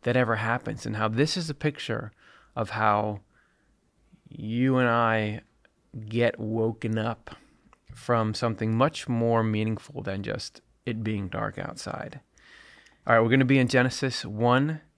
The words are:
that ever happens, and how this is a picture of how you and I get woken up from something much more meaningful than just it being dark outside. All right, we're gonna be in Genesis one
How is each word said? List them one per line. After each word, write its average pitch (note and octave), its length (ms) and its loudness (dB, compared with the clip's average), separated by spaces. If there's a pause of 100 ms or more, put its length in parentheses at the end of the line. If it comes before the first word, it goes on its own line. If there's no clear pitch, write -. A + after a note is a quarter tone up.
that A#2+ 120 0
ever A2+ 220 2
happens, A2+ 480 -4
and G#2+ 100 -4
how A2 140 0
this B2+ 260 0
is E3 140 -6
a D3 40 -6
picture A#2 600 -6 (420)
of A2+ 140 -4
how G#2+ 500 0 (1080)
you B2 480 0
and B2+ 100 4
I A2 540 2 (680)
get A#2 320 0
woken A2 580 -2
up A2 380 -6 (580)
from A2 400 0
something A2 440 -2
much C#3+ 320 0
more A#2 340 2
meaningful A2 600 -2
than G2 200 -6
just - 380 -8 (240)
it A2+ 180 -4
being G#2 240 -2
dark G#2+ 320 -6
outside. - 640 -10 (840)
All B2 80 6
right, A2+ 60 8
we're A2+ 80 4
gonna C3 160 6
be C3+ 120 6
in B2+ 120 4
Genesis B2+ 540 0
one B2 580 2 (160)